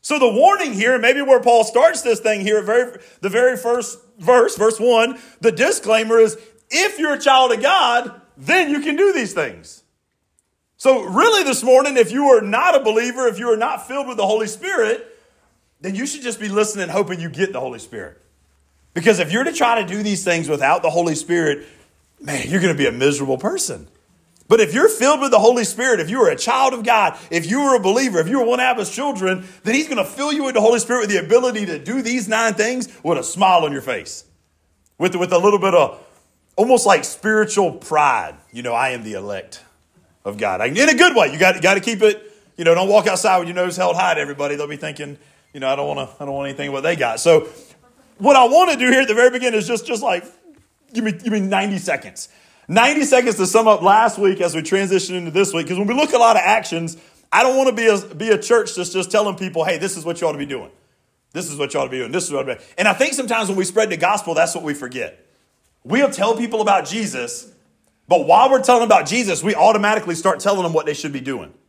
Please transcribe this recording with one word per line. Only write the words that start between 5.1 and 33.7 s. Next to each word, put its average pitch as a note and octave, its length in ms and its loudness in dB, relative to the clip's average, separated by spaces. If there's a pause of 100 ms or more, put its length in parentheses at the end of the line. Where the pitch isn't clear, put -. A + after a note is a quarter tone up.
the A3 100 4
disclaimer A3 680 2
is, A3 180 4 (320)
if F#4 300 -2
you're D4+ 140 0
a C#4 60 -4
child C4 320 4
of G#3+ 100 0
God, B3+ 600 0 (160)
then D4+ 320 0
you C#4+ 100 -2
can D4 160 -4
do G4 160 4
these A#3+ 220 -4
things. A#2 500 -8 (960)
So C4 220 4
really E4 420 2
this C4 200 -2
morning, C4 340 4
if A3 140 4
you C#4 140 0
are A#3+ 160 6
not A#3+ 340 0
a C4+ 40 4
believer, A#3+ 480 0
if G3 120 -2
you A#3+ 120 -2
are G#3+ 60 2
not A#3+ 300 -4
filled C4+ 200 -6
with A#3+ 100 -8
the G3 100 0
Holy G#3+ 200 0
Spirit, C4+ 600 -4 (760)
then F#3+ 140 -8
you B3 100 -6
should C#4+ 160 -10
just B3 180 -8
be G#3 100 -8
listening, G3+ 380 -4
hoping E3 320 -4
you E3 100 -10
get F#3 220 -4
the B2 80 -8
Holy B2 200 -10
Spirit. F#2+ 420 -18 (720)
Because F3 260 2
if E3 120 -2
you're A#3+ 120 0
to E4 80 -2
try A#3 300 0
to F3+ 60 -6
do G3+ 160 -6
these G3+ 200 -4
things E3 240 -2
without C#3+ 360 0
the D#3+ 80 0
Holy E3 240 -2
Spirit, D#3+ 500 -2 (560)
man, C#3 260 -8
you're E3+ 140 0
gonna F#3+ 140 2
be C#3+ 120 0
a A#2 40 0
miserable C3+ 480 -2
person. F#3+ 480 -6 (640)
But A3+ 120 6
if E3 120 0
you're D4+ 140 4
filled D4 320 2
with C#4 120 0
the G#3 80 6
Holy A#3 260 4
Spirit, A#3 340 -2
if D#3 100 -6
you B3 140 0
are F3 60 4
a C#3 60 0
child C4 380 0
of A#3 100 -10
God, G#3+ 340 0 (140)
if E3 180 -4
you B3+ 100 -2
are C4+ 160 2
a G#3+ 60 2
believer, G3+ 380 0
if D#3+ 100 -2
you C4+ 100 0
are A#3 60 2
one B3 160 0
of B3 160 0
his F#3+ 120 -6
children, F#3+ 560 -4 (180)
then G#3+ 100 -2
he's D4+ 160 -2
gonna C#4 160 -2
fill D4 260 -6
you D4 120 -4
with C4 100 -4
the G#3+ 80 2
Holy A3+ 180 4
Spirit A#3+ 220 -2
with G3+ 80 -4
the G3 80 -2
ability G#3+ 480 0
to D#3 140 -8
do A3 240 -6
these A#3 240 -4
nine A3 260 0
things A#3+ 340 -4 (160)
with D#3+ 140 -2
a B2 60 -6
smile F3+ 420 2
on C#3+ 80 -4